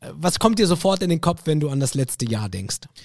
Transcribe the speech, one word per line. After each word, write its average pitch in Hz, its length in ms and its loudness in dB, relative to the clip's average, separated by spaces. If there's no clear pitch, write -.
äh, - 120 -16
was 156 260 -2
kommt 220 200 4
dir 208 80 4
sofort 190 360 2
in 180 60 0
den 165 140 2
Kopf, 170 240 0
wenn 156 140 2
du 147 100 -2
an 139 100 0
das 135 140 0
letzte 135 320 -2
Jahr 107 240 -2
denkst? 95 300 -6